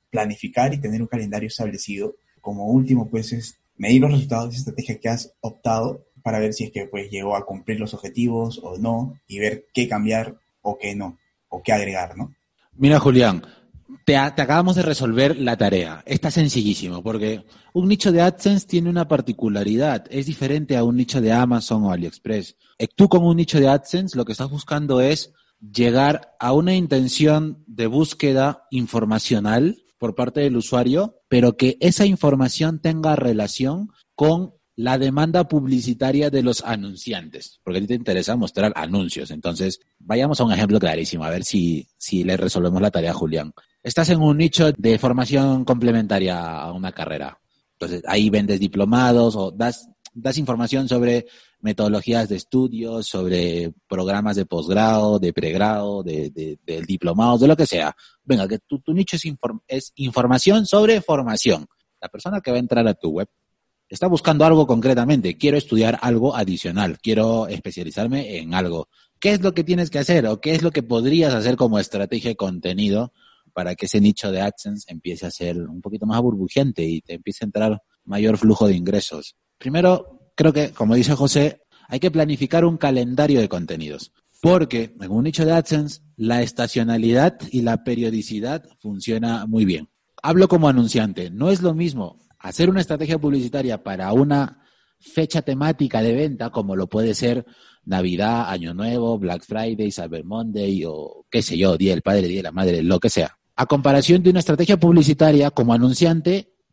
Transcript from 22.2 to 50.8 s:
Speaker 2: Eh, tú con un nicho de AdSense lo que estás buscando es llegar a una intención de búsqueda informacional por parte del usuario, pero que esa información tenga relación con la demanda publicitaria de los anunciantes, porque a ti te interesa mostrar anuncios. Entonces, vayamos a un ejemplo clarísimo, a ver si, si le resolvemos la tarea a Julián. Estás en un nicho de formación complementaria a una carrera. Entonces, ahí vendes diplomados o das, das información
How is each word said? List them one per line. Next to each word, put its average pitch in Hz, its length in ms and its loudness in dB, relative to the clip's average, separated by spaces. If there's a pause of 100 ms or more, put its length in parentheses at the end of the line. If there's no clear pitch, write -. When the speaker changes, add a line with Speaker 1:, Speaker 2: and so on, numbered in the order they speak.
Speaker 2:
Eh, 113 100 -4
tú 196 220 6
con 180 140 6
un 170 140 4
nicho 165 220 2
de 139 80 6
AdSense 175 480 0
lo 123 100 -2
que 110 80 -6
estás 131 160 -6
buscando 143 520 -2
es 143 320 0 (260)
llegar 120 800 0
a 123 140 0
una 175 220 2
intención 151 920 0
de 113 200 -4
búsqueda 139 840 0
informacional 113 1120 0 (140)
por 117 160 -4
parte 127 280 -2
del 135 160 2
usuario, 127 720 0
pero 120 260 4
que 127 240 2
esa 180 260 4
información 156 760 0
tenga 156 340 0
relación 131 720 -2 (260)
con 165 400 0 (220)
la 127 200 0
demanda 151 500 0
publicitaria 131 840 0
de 135 140 0
los 123 220 0
anunciantes, 98 960 -10
porque 90 140 -4
a 95 40 -2
ti 104 60 -4
te 117 60 -2
interesa 104 420 -2
mostrar 104 400 -2
anuncios. 82 560 -4
Entonces, 85 480 -6 (180)
vayamos 131 440 0
a - 20 2
un 113 80 2
ejemplo 101 300 2
clarísimo, 82 420 -2
a 78 60 -6
ver 90 160 -6
si, 85 420 -2 (100)
si 90 280 -2
le 92 100 0
resolvemos 90 460 0
la 104 100 2
tarea 85 200 -2
a - 20 -4
Julián. 78 400 -6 (280)
Estás 160 280 0
en 170 120 4
un 151 140 6
nicho 156 380 4
de 110 260 2
formación 131 640 0
complementaria 98 960 0
a 82 140 -10
una 92 180 -8
carrera. 76 480 -10 (400)
Entonces, 87 260 -8
ahí 107 240 2
vendes 101 300 2
diplomados 113 800 2
o 95 120 -4
das, 117 380 -6 (260)
das 127 240 -6
información 127 520 -2